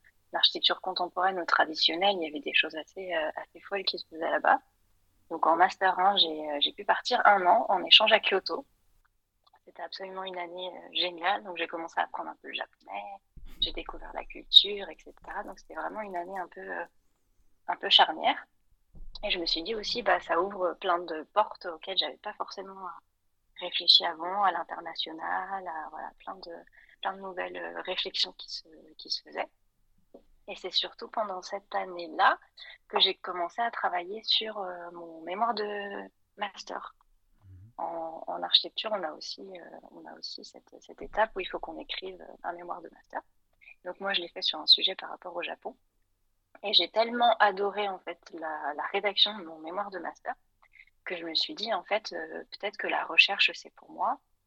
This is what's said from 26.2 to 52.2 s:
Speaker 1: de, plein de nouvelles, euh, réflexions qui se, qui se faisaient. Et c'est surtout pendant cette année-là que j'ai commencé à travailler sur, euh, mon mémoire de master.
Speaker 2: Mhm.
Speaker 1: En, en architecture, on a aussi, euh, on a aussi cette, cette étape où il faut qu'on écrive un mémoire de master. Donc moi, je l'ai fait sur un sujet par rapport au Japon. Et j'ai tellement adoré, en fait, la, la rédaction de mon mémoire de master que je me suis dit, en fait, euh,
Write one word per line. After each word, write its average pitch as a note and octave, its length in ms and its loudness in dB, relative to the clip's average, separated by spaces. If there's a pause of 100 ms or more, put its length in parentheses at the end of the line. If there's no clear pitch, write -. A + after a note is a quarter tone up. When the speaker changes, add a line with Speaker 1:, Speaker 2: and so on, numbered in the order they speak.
Speaker 1:
de, F#3 180 -14 (480)
plein F#3+ 140 -4
de G3 60 -14
nouvelles, F3+ 360 -8
euh, E3+ 300 -8
réflexions F#3 460 -2
qui - 200 -14
se, - 120 -10 (340)
qui - 100 -14
se - 140 -2
faisaient. - 260 -6 (960)
Et G3 100 -10
c'est - 160 -10
surtout - 360 -4
pendant G3+ 320 -4
cette - 340 -10
année-là F#3 640 2 (500)
que G3 120 2
j'ai F#3+ 140 6
commencé F3 480 -4
à A#3 80 2
travailler F#3 540 -2
sur, A3 340 2
euh, F3+ 340 -8
mon E3+ 300 -14
mémoire G#3 320 0
de G3+ 520 -4 (300)
master. - 580 -8 (460)
Speaker 2:
Mhm. G2 460 -10
Speaker 1:
En, E3 420 -8
en F3 140 -6
architecture, E3+ 500 0
on G3 100 -2
a D#3 100 -4
aussi, - 280 -12
euh, F#3+ 240 -14 (260)
on E3 160 -20
a D#3 120 -16
aussi - 260 -14
cette, - 360 -20
cette - 220 -18
étape G#3 320 0
où F#3+ 60 -6
il F3+ 60 -6
faut F3 120 -8
qu'on D#3+ 200 -10
écrive F#3 440 -10 (200)
un F3 100 -6
mémoire F3 300 -10
de E3 80 -16
master. - 300 -12 (640)
Donc F3+ 160 -8
moi, G3 120 -2
je F#3 80 0
l'ai E3+ 80 -8
fait F#3 140 -10
sur D#3 180 -2
un D3+ 60 -8
sujet - 280 6
par D#3+ 160 -10
rapport E3+ 240 -12
au E3+ 80 -4
Japon. E3 320 -8 (880)
Et G3+ 100 -4
j'ai E3+ 160 4
tellement A#3 500 6
adoré, G3+ 500 4
en F#3+ 100 -6
fait, F3 220 -10 (180)
la, D#3 380 -4
la D3+ 160 -4
rédaction G3+ 440 2
de F#3+ 80 -10
mon D#3+ 140 -14
mémoire F3+ 320 -6
de F#3+ 80 -8
master D#3+ 360 -8 (720)
que F#3 120 -6
je E3 80 -8
me E3 100 -6
suis - 200 0
dit, A3 200 -2
en F3+ 100 -2
fait, G#3+ 280 -2
euh, E3 400 -8